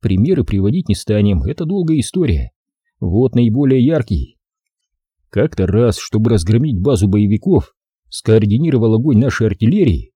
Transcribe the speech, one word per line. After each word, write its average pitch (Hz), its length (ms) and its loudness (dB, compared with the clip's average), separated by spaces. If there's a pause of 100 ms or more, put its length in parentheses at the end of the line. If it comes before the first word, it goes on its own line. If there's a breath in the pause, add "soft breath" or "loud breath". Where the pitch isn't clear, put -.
Примеры 113 440 0
приводить 104 440 -2
не 208 60 2
станем, 196 500 0
это 156 200 -6
долгая 160 360 -2
история. 104 500 -2 (480)
Вот 113 360 -2
наиболее 123 480 2
яркий. 123 540 -2 (960)
Как-то 101 360 -2
раз, 107 320 0
чтобы 110 320 -2
разгромить 107 500 0
базу 101 280 0
боевиков, 104 680 0 (340)
скоординировал 110 840 2
огонь 123 240 2
нашей 131 280 0
артиллерии 117 680 0